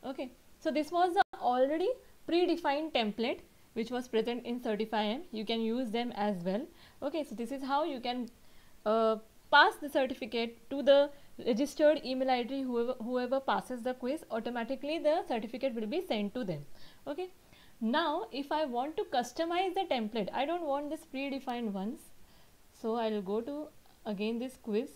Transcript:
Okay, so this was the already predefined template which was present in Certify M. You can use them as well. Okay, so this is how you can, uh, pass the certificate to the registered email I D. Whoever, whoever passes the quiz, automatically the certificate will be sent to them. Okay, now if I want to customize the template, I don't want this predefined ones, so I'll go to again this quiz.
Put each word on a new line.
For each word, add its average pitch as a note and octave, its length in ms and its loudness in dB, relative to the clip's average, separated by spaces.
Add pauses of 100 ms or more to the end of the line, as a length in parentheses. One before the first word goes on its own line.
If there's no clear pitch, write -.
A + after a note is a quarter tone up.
Okay, C4 260 -8 (360)
so C#4+ 160 2
this D4 180 -4
was F4+ 140 4
the F#4+ 100 6 (300)
already D#4+ 420 2 (320)
predefined D#4+ 720 2
template A#3 480 -2 (260)
which A#3 160 -4
was B3 220 -4
present A#3 320 0
in A#3+ 180 -4
Certify A3 400 0 (140)
M. D4 40 -6 (100)
You A3 160 -6
can A3+ 140 -2
use A3+ 300 0
them A#3 220 -2
as G3+ 320 -2
well. G3 200 0 (380)
Okay, D4 220 -4
so - 100 -12
this A3+ 180 -6
is C4+ 100 -6
how C#4 280 0
you B3+ 100 -6
can, B3 280 -4 (560)
uh, A3 320 4 (340)
pass D#4 260 10
the D4 120 -8
certificate B3 680 -2 (120)
to C#4 120 -2
the C#4 280 8 (360)
registered D4 540 4 (100)
email C4 200 0
I B3 200 2
D. C#4 120 -4
Whoever, B3 320 0 (120)
whoever B3 340 0
passes B3+ 460 -2
the B3+ 160 0
quiz, C4 280 -4
automatically A#3+ 760 -4
the D4+ 80 4 (160)
certificate A#3 440 -2
will A3+ 120 -4
be C#4 140 -2 (100)
sent G#3 240 -2
to B3 160 -4
them. D3 160 -6 (400)
Okay, E4 220 -6 (520)
now D4+ 460 0 (140)
if C#4 120 -4
I D#4 120 2 (100)
want C4+ 240 -2
to G#4 60 0 (100)
customize E4+ 640 0
the F#4+ 140 0
template, A3 400 -2
I B3+ 180 0
don't E4+ 220 -2
want C#4+ 180 -2
this D#4 240 -8
predefined C4 580 -4
ones, G3+ 380 -6 (720)
so A3+ 140 -2
I'll A3 260 0
go G3+ 180 -2
to C#4+ 160 -6 (480)
again G#3+ 340 -2
this B3+ 200 -6 (100)
quiz. A3+ 280 0